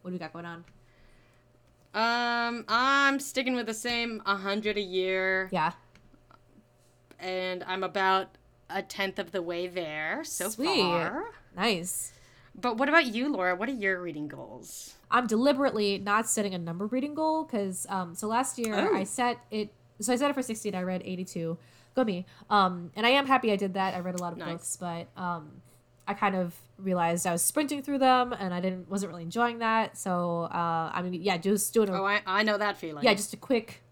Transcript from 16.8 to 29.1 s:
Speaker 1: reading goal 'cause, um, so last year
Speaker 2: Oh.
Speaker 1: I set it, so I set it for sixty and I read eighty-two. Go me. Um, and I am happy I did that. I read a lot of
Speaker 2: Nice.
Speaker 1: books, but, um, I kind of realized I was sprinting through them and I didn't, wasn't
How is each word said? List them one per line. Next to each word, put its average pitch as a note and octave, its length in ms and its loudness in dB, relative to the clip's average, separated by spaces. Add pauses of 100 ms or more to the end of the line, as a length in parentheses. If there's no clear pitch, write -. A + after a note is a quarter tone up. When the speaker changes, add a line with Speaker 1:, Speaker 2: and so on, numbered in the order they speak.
Speaker 1:
reading C4 280 -2
goal D#4 300 0
'cause, G3+ 460 -4
um, F3+ 240 -4
so G#3+ 140 -6
last B3 300 0
year A3 160 -2
Speaker 2:
Oh. F4 220 2
Speaker 1:
I G3 80 0
set A#3 340 -2 (120)
it, G#3+ 220 -4 (280)
so B3 120 0
I B3 40 4
set C#4+ 140 2
it C#4+ 40 -2
for C4 80 -2
sixty A3 260 -4
and F#3+ 100 -4
I F#3 40 -2
read F#3 220 -2
eighty-two. F3 540 -4 (360)
Go C4 100 4
me. F#3 220 -2 (220)
Um, F3+ 460 4
and G#3+ 100 -2
I A#3+ 60 8
am C#4 160 6
happy B3+ 260 4
I G3 40 4
did G3 180 -2
that. F#3+ 200 0
I F3+ 60 -4
read F3+ 180 -4
a F3+ 40 -6
lot F3 100 -4
of E3+ 60 -10
Speaker 2:
Nice. E3+ 140 -6
Speaker 1:
books, - 240 -8
but, E3+ 320 -8 (120)
um, E3+ 420 -6 (440)
I G3+ 80 -2
kind G3+ 220 2
of F3 180 -2 (240)
realized F3 480 2
I F3+ 60 2
was F3 100 2
sprinting C#4+ 400 0
through C#4 160 -2
them B3+ 340 6
and F#3+ 220 -4
I F3+ 60 -2
didn't, F#3 280 -2
wasn't G3 220 -2